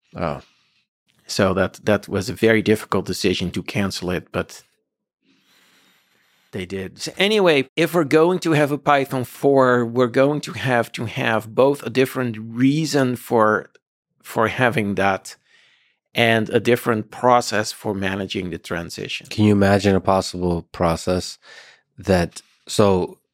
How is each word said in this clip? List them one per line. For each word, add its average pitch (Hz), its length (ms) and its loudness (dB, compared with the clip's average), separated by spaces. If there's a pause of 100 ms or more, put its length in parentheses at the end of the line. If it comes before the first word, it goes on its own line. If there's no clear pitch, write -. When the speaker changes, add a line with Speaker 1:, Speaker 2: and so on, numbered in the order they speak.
(140)
Speaker 1:
Oh. 80 260 -6 (840)
Speaker 2:
So 98 280 0
that, 92 280 -2
that 101 260 0
was 98 200 -4
a 95 40 -8
very 110 300 2
difficult 101 440 -2
decision 92 440 -2
to 92 140 -8
cancel 95 460 -4
it, 85 200 -6
but - 320 -8 (1900)
they 95 120 -8
did. 92 340 -10
So - 200 -10
anyway, 185 580 2
if 160 160 0
we're 170 120 2
going 160 340 4
to 165 140 0
have 147 200 2
a 147 60 -4
Python 139 460 0
four, 127 600 4
we're 120 220 2
going 135 340 2
to 143 140 -12
have 117 380 0
to 123 120 -8
have 113 500 -4
both 139 280 2
a 127 80 -8
different 127 500 -2
reason 131 760 0
for, 107 520 2 (540)
for - 260 -2
having 110 460 0
that 95 420 -2 (800)
and 113 340 0
a 120 100 0
different 113 520 0
process 120 600 0
for - 220 -8
managing 95 560 -6
the 82 80 -8
transition. - 720 -10
Speaker 1:
Can 107 160 0
you 107 80 6
imagine 98 420 4
a 95 60 2
possible 90 640 -2 (100)
process 90 680 -4 (600)
that, 90 420 0 (260)
so, 95 520 0 (160)